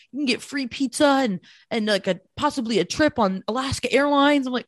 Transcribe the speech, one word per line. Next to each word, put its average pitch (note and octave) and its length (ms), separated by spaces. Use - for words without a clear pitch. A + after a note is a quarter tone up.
you B3+ 80
can D4 60
get A#3+ 160
free C4+ 260
pizza C#4 380
and, C4+ 340
and, A3 160
like, G#3 220
a, F#3 120
possibly A#3+ 440
a F3+ 60
trip D4+ 340
on F#3+ 280
Alaska C4 440
Airlines." C#4+ 560
I'm B3+ 60
like, B3 140